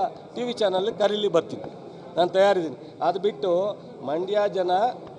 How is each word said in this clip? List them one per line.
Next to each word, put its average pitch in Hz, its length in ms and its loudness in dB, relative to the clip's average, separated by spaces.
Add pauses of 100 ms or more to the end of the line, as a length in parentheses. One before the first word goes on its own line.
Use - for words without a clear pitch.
(360)
ಟಿ 233 80 -4
ವಿ 240 100 -2
ಚಾನಲ್ 196 400 2
ಕರೀಲಿ, 208 340 2
ಬರ್ತೀನಿ, 165 360 0 (540)
ನಾನು 175 120 4
ತಯಾರಿದ್ದೀನಿ. 185 460 4 (260)
ಅದು 180 180 2
ಬಿಟ್ಟು 196 580 0 (280)
ಮಂಡ್ಯ 185 340 0 (140)
ಜನ 180 180 0 (480)